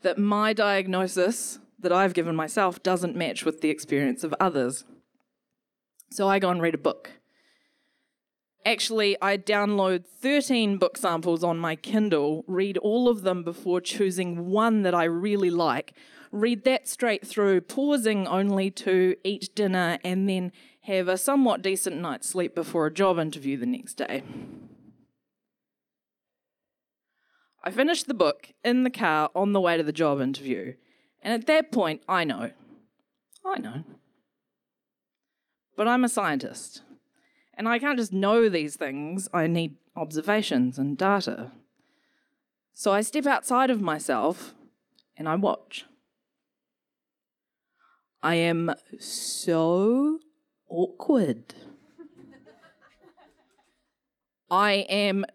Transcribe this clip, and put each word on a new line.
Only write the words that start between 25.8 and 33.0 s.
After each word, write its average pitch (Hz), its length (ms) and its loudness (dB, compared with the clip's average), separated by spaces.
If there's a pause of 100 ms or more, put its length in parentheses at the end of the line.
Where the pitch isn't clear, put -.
I 185 80 -4
finish 277 320 2
the 269 100 -4
book 175 400 0 (100)
in 247 200 2
the 254 80 2
car 156 440 0
on 202 180 2
the 196 60 4
way 175 160 2
to 165 80 2
the 151 80 0
job 156 300 0
interview, 131 540 -6 (480)
and 214 100 -2
at 233 140 -2
that 311 240 4
point, 160 360 0
I 180 160 0
know. 120 280 -4 (920)